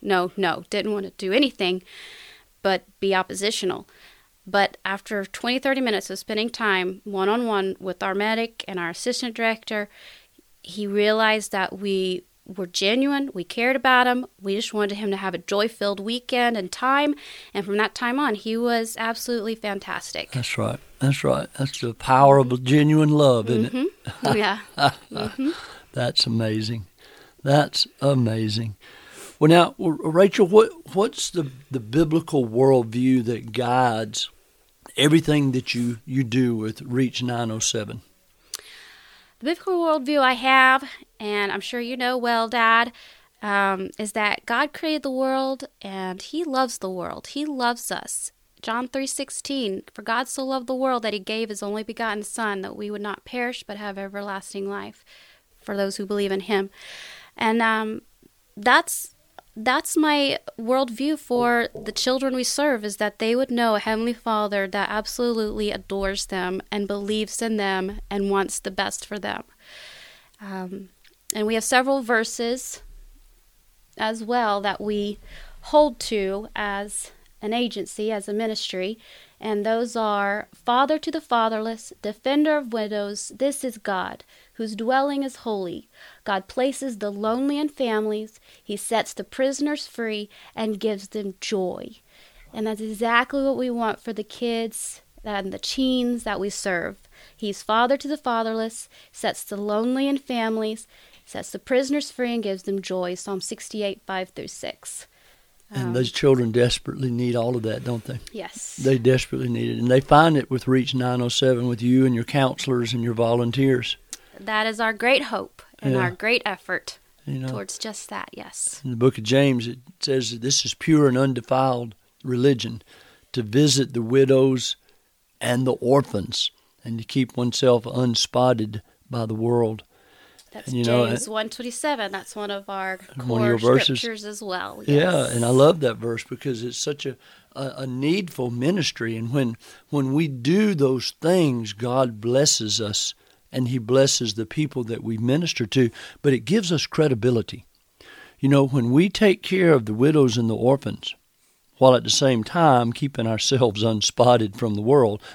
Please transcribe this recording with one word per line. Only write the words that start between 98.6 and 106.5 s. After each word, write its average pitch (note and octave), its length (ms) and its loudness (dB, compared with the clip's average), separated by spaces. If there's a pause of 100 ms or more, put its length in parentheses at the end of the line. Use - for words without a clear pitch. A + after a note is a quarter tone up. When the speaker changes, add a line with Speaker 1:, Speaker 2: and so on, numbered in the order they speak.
Speaker 1:
sets - 320 -6
the G3+ 100 -10
lonely A3+ 540 0
in C#4 80 0
families, A3 720 -4 (420)
sets - 220 -12
the - 80 -10
prisoners C4+ 520 0
free A#3+ 220 -4
and A#3 100 -2
gives G3 200 -6
them G3 180 -4
joy, F3+ 340 -4
Psalm F#3+ 260 -8
sixty-eight, G#3 640 -8
five F#3 240 -6
through - 180 -12
six. - 600 -14 (640)
Speaker 2:
And B2+ 180 -4
Speaker 1:
Um, A#2 40 -2
Speaker 2:
those B2 180 0
children B2+ 400 4